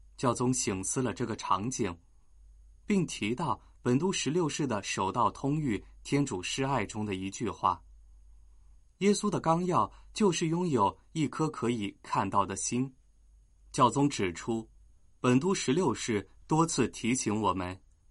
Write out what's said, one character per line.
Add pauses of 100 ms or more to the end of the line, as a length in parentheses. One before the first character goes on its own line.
(180)
教
宗
省
思
了
这
个
场
景， (840)
并
提
到 (220)
本
笃
十
六
世
的
守
道
通
谕 (220)
天
主
施
爱
中
的
一
句
话 (1160)
：“耶
稣
的
纲
要 (220)
就
是
拥
有 (180)
一
颗
可
以
看
到
的
心。” (800)
教
宗
指
出， (520)
本
笃
十
六
世 (180)
多
次
提
醒
我
们， (300)